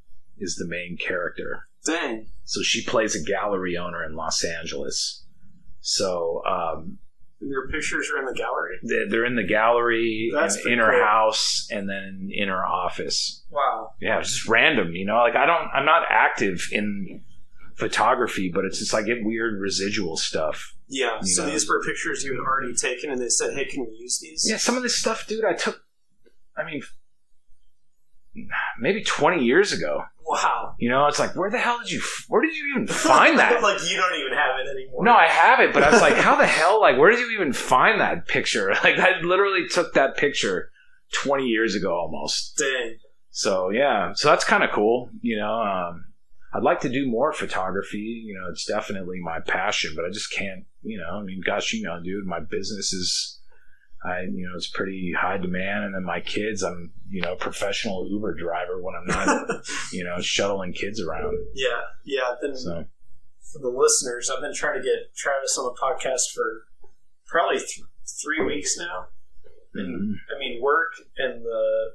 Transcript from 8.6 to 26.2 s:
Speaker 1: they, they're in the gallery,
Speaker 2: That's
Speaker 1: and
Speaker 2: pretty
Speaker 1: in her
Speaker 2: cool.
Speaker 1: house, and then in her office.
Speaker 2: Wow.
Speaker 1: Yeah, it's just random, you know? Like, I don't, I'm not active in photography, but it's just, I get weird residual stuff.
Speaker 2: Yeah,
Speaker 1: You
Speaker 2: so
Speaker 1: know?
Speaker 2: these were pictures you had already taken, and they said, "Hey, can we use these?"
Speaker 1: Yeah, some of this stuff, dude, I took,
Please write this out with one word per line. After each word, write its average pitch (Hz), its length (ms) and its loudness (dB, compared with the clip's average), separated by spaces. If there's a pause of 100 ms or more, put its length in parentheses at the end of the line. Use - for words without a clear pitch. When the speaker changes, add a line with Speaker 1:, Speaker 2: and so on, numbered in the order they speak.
Speaker 1:
they, 113 260 0
they're 113 160 2
in 123 100 0
the 113 80 0
gallery, 113 880 2
Speaker 2:
That's 180 220 0
Speaker 1:
and - 80 -8
Speaker 2:
pretty 120 100 2
Speaker 1:
in 120 60 4
her 110 120 6
Speaker 2:
cool. 113 140 6
Speaker 1:
house, 110 640 2
and 101 200 -4
then 95 440 -8
in 101 140 0
her 92 180 0
office. - 840 -2
Speaker 2:
Wow. - 420 -2 (100)
Speaker 1:
Yeah, 98 180 2
it's - 120 -4
just - 160 -4
random, 113 480 4
you 95 100 -4
know? 107 120 2
Like, 120 180 6
I 131 100 6
don't, 156 280 4
I'm 135 120 2
not 160 240 6
active 110 520 2 (100)
in 101 500 -4 (540)
photography, 107 800 2
but 95 80 2
it's 95 160 -4
just, 104 140 -2
I 113 80 4
get 113 200 0
weird 110 380 -2
residual 98 560 -2
stuff. - 560 -2 (160)
Speaker 2:
Yeah, 120 340 -2
Speaker 1:
You - 60 -4
Speaker 2:
so 175 180 0
Speaker 1:
know? 147 60 -2
Speaker 2:
these 151 160 0
were 151 160 0
pictures 151 400 -4
you 135 100 -4
had 123 140 -4
already 127 280 -2
taken, 131 340 -6
and 127 100 -4
they 123 80 -4
said, 139 280 -2
"Hey, 139 100 -4
can 139 220 -8
we 110 100 -14
use - 220 -6
these?" - 280 -6
Speaker 1:
Yeah, 214 100 -2
some 240 200 0
of 254 60 -4
this 240 120 -2
stuff, - 300 -2
dude, 220 180 -4
I 185 100 2
took, - 300 -4 (720)